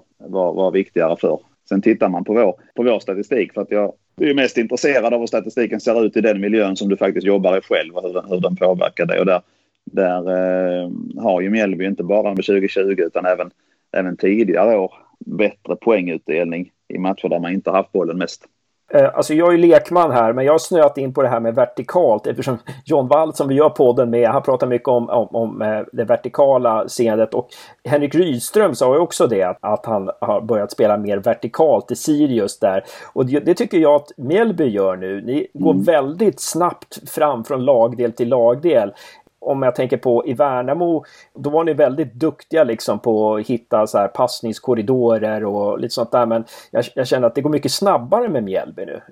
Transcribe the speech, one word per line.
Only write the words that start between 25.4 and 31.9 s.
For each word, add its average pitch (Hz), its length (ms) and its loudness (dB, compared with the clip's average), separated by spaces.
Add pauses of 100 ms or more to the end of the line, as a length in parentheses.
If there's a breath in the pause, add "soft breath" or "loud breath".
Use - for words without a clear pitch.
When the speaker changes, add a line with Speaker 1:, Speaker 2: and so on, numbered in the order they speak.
Speaker 2:
eh, 107 180 -2 (120)
det 117 120 -4
vertikala 120 840 2
seendet 110 460 0
och - 140 -4 (360 loud breath)
Henrik 143 300 0
Rydström 165 600 0
sa 127 200 2
ju 156 60 4
också 170 260 0
det, 104 160 2
att, 90 180 -2
att 104 260 -4
han 101 240 -4 (100)
har 104 200 0
börjat 110 320 -2
spela 104 240 2
mer 101 220 -2
vertikalt 117 720 0